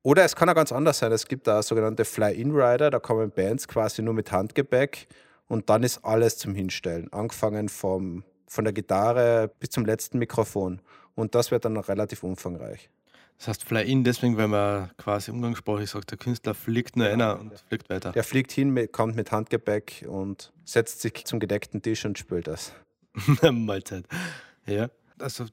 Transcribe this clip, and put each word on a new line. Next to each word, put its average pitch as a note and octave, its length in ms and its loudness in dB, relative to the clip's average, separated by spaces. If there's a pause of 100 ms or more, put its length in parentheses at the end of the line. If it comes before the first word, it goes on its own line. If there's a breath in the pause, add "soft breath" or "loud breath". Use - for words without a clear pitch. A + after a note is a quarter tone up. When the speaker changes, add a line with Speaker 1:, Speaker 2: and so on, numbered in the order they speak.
Speaker 1:
Oder D#3 220 8
es - 120 2
kann E3+ 140 6
auch E3+ 40 4
ganz D#3 180 4
anders C#3+ 260 2
sein. A2+ 120 2
Es A2+ 160 0
gibt - 200 -6
da G#2+ 160 4
sogenannte A2 420 0
Fly-In-Rider, B2 840 2
da B2+ 80 2
kommen A2 320 0
Bands G2+ 360 0
quasi A2 360 -2
nur A2+ 120 -2
mit A2 160 -4
Handgepäck B2+ 800 0 (400 soft breath)
und A2+ 220 -2
dann A2 120 6
ist - 220 -2
alles A2+ 320 4
zum G2+ 180 -6
Hinstellen, F2 580 -6
angefangen G#2+ 580 -4
vom, F#2+ 540 -4 (220)
von - 180 -4
der G#2+ 100 0
Gitarre A2+ 840 2
bis - 120 -10
zum A#2 160 -2
letzten A2 320 -2
Mikrofon. G2+ 640 -2 (320 soft breath)
Und A2 200 -4
das A#2+ 160 2
wird A#2+ 140 0
dann A2 80 -2
noch G#2+ 160 -4
relativ G#2 360 -4
umfangreich. F2 640 -10 (480 soft breath)
Speaker 2:
Das - 100 -10
heißt - 160 -6
Fly-In B2 380 2
deswegen, A#2+ 360 2
weil G#2+ 100 4
man G2+ 480 2
quasi G#2 340 -4
umgangssprachlich A2 600 -4
sagt, G#2 200 -10
der G#2+ 60 -10
Künstler A#2 380 -4
fliegt A#2 420 -4
nur A#2 100 4
Speaker 1:
Ja. G2+ 60 4
Speaker 2:
einer A2 260 2
und G#2+ 140 -16 (160)
fliegt - 220 -6
weiter. F#2 220 -4
Speaker 1:
Der A#2 120 0
fliegt C3 260 0
hin, C#3 200 2
mit, B2 240 0
kommt A2+ 200 0
mit A2 160 -4
Handgepäck G#2+ 800 -2
und G2 460 -8 (100)
setzt - 380 0
sich - 240 -6
zum A#2 120 -4
gedeckten G2+ 440 -4
Tisch - 240 -4
und G2+ 120 -4
spielt E2+ 280 -6
das. - 260 -10 (420)
Speaker 2:
<laughs> C#3 380 4
Mahlzeit. G2+ 540 -4 (580 loud breath)
Ja. G#2 240 -2 (300)
Also B2+ 340 -8